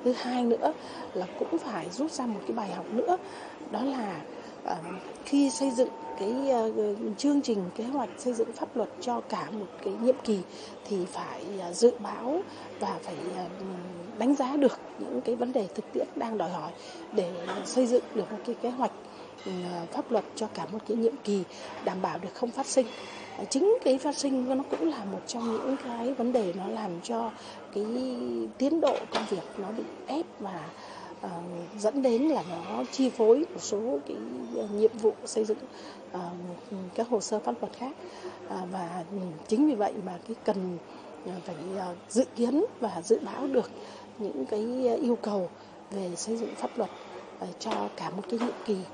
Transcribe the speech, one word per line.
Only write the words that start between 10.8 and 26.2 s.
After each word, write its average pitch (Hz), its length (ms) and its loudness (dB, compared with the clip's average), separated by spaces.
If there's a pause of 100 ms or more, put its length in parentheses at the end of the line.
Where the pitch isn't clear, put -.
thì 185 180 0
phải, - 380 -8 (160)
ờ, 175 140 -4
dự 233 260 10
báo 220 420 -2 (380)
và 175 240 -2
phải, 180 120 -6 (200)
ờ, 185 100 -4 (720)
đánh 247 180 4
giá 269 220 2
được 277 220 6 (200)
những 262 260 -2
cái 233 100 2
vấn 247 180 0
đề 214 220 2
thực 214 180 -4
tiễn 359 220 0
đang 226 220 -2
đòi 170 120 0
hỏi 160 220 -6 (440)
để 180 160 2 (340)
xây 254 220 4
dựng 240 160 6 (120)
được 196 160 0
một 214 140 -6
cái 240 160 -2
kế 247 80 2
hoạch, 254 220 0 (540)
ờ, 190 60 -4 (400)
pháp 269 200 -2
luật 214 140 4 (100)
cho 220 120 -2
cả 165 240 -6
một 214 160 -4
cái 226 100 2
nhiệm 226 160 4 (100)
kỳ 202 200 2 (420)
đảm 185 160 0
bảo 160 180 0
được 180 140 -6
không 240 180 -2
phát 269 140 -2
sinh. 254 220 4 (500)
Ờ, 196 120 -4
chính 392 340 6
cái 269 140 6
phát 277 200 0
sinh 262 400 2
nó 269 120 0
cũng 330 200 2
là 247 160 -4
một 185 220 -4
trong 233 240 -2
những 262 320 2
cái 240 300 0
vấn 247 200 2